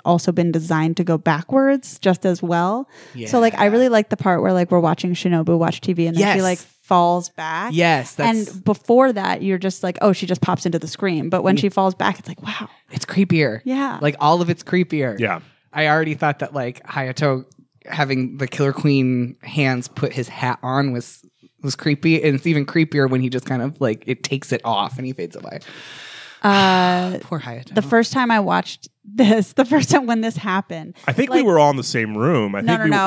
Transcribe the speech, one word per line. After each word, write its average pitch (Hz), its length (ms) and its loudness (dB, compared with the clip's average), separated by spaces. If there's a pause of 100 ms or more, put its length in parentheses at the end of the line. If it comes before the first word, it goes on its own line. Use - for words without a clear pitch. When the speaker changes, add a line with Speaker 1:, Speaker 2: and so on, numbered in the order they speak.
Speaker 1:
also 170 260 2
been 170 220 2
designed 160 440 0
to 180 60 -2
go 165 140 0
backwards 262 840 0
just 185 260 0
as 180 160 0
well. 180 480 -2 (380)
So, 240 140 2
like, 226 180 4
I 202 60 4
Speaker 2:
Yeah. 208 60 4
Speaker 1:
really 247 180 4
like 220 200 2
the - 80 -2
part 180 240 2
where, 190 120 2
like, 180 180 2
we're 180 80 4
watching 170 340 0
Shinobu 170 440 2
watch 165 240 0
T 190 120 -2
V 170 140 0
and 165 100 -2
then 202 160 4
she, 196 60 2
Speaker 2:
Yes. 190 40 2
Speaker 1:
like, 180 160 0 (220)
falls 175 480 2
back. 165 440 -8
Speaker 2:
Yes, 170 420 2
that's 220 340 0
Speaker 1:
And 185 160 -16
before 240 480 4
that, 190 300 -2
you're 190 140 0
just 185 260 -4
like, 180 180 -4
"Oh, 202 120 4
she 180 120 -4
just 175 160 -2
pops - 240 -2
into 170 140 0
the 160 80 -8
screen." 165 420 -4
But 180 140 0
when 190 120 4
Speaker 2:
Yeah. 147 60 2
Speaker 1:
she 202 80 2
falls 190 240 0
back, 202 240 -2
it's - 120 -18
like, - 120 -14
"Wow." 220 280 -10 (220)
Speaker 2:
It's - 140 -8
creepier. 156 600 0
Speaker 1:
Yeah. 269 360 -4
Speaker 2:
Like, 147 200 0
all 165 200 4
of 170 80 -2
it's - 140 -4
creepier. 147 560 -2
Speaker 3:
Yeah. 98 200 -2 (340)
Speaker 2:
I 151 140 0
already 156 280 2
thought 143 240 -2
that, - 160 -8
like, 123 320 -6
Hayato 131 560 -2 (420)
having 135 520 -2
the 135 100 -4
Killer 139 260 -2
Queen 127 680 0
hands 131 460 -2
put - 240 -6
his 127 160 -6
hat - 340 -4
on 131 300 0
was, - 280 -10 (400)
was 139 140 -4
creepy. 160 480 0
And 147 120 2
it's 135 120 -4
even 151 180 0
creepier 147 440 0
when 127 100 2
he 131 100 0
just 123 160 -6
kind 131 160 -4
of, 139 200 -6
like, 110 260 -2
it 131 160 -4
takes 135 300 -4
it - 100 -4
off 110 340 -2
and 127 80 -10
he 131 60 -8
fades 90 240 -10
away. - 240 -14 (840)
Speaker 1:
Uh, 185 760 2
Speaker 2:
<sighs> - 40 -10
Poor 160 200 -8
Hayato. 123 340 -14
Speaker 1:
the 208 60 2
first 226 320 2
time 247 180 0
I 220 80 4
watched 180 480 -2 (160)
this, 214 500 4
<laughs> - 20 -6
the 247 100 2
first 269 260 2
time 269 140 2
when 226 160 0
this 226 160 -4
happened, 185 560 -6 (120)
Speaker 3:
I - 60 0
think 233 200 0
Speaker 1:
like, 349 60 2
Speaker 3:
we 294 60 4
were 175 160 4
all 147 100 8
in 139 60 0
the 123 80 -4
same 110 340 -2
room. 110 380 0
I 101 60 -4
Speaker 1:
no, 113 60 -2
Speaker 3:
think 226 120 0
Speaker 1:
no, 220 60 -2
Speaker 3:
we 214 60 2
Speaker 1:
no. 202 160 2